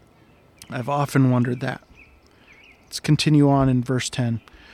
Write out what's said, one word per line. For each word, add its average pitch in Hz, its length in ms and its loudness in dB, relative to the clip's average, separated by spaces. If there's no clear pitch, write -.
I've 123 200 -8
often 139 400 2
wondered 123 300 0
that. 131 240 -8
Let's - 160 -14
continue 147 480 2
on 135 180 2
in 127 160 0
verse 127 260 -4
ten. 117 320 -4